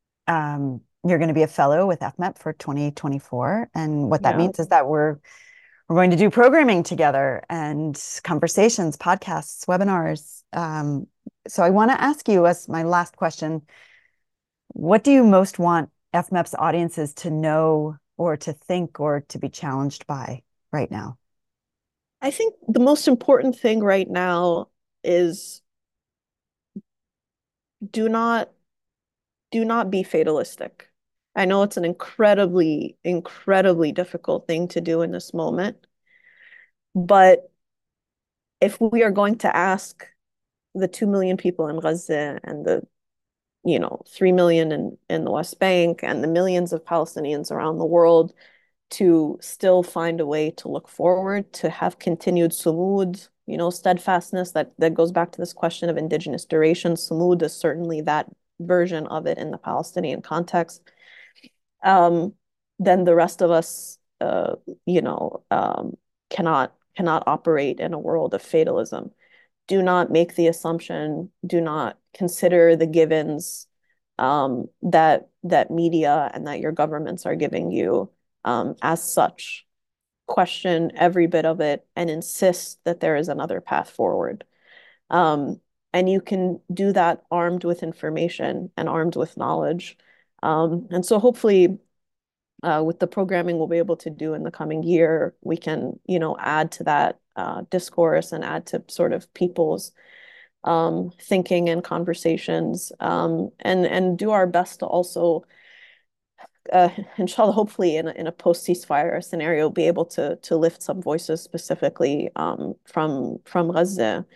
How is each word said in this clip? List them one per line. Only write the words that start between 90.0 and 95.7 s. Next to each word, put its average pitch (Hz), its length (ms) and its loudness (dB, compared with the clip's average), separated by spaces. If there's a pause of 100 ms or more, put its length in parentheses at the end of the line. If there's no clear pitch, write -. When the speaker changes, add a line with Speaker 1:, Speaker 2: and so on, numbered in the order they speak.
Speaker 2:
Um, 160 480 -2
and 175 140 -2
so 214 140 2
hopefully, 202 600 4 (840)
uh, 156 220 0
with 170 140 -4
the 175 80 0
programming 175 520 -2
we'll 160 80 -2
be 170 120 0
able 170 180 0
to 165 140 -12
do 156 240 -8
in 151 80 -8
the 160 80 -8
coming 156 320 -6
year, 160 600 2
we 165 140 -4
can, 156 500 -6